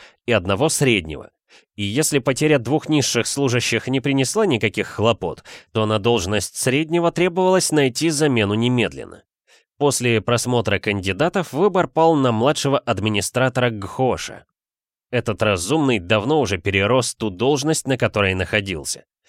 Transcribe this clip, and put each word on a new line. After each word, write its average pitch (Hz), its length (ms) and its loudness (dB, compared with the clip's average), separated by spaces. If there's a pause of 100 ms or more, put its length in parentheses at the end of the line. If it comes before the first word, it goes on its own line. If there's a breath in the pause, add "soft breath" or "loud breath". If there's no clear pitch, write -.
(240 loud breath)
и 120 80 -2
одного 101 380 0
среднего. 92 600 0 (460 soft breath)
И 107 60 -6
если 131 380 0
потеря 143 380 2
двух 127 300 -2
низших 131 380 0
служащих 120 600 0
не 131 120 0
принесла 139 460 0
никаких 110 420 0
хлопот, 101 560 -2 (280 loud breath)
то 110 120 0
на 107 140 0
должность 104 580 0
среднего 160 560 0
требовалось 185 580 2
найти 147 380 2
замену 131 460 2
немедленно. 113 680 -2 (560 soft breath)
После 123 400 2
просмотра 117 580 0
кандидатов 101 760 -2
выбор 175 360 0
пал 165 260 4
на 131 180 2
младшего 135 460 0
администратора 120 920 0
Гхоша. 107 760 -4 (640)
Этот 113 320 -2
разумный 110 560 2
давно 110 420 0
уже 98 180 -2
перерос 101 560 2
ту 110 160 -6
должность, 131 560 0
на 135 100 0
которой 101 380 0
находился. 92 720 -4 (220 loud breath)